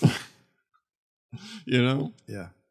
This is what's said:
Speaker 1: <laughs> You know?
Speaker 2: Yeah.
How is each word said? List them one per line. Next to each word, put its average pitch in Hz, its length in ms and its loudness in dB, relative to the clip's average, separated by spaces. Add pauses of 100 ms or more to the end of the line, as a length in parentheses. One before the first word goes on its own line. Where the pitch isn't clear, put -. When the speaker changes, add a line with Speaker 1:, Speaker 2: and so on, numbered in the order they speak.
Speaker 1:
<laughs> - 100 8 (1500)
You 127 160 2
know? 135 320 0 (140)
Speaker 2:
Yeah. 95 220 -12 (220)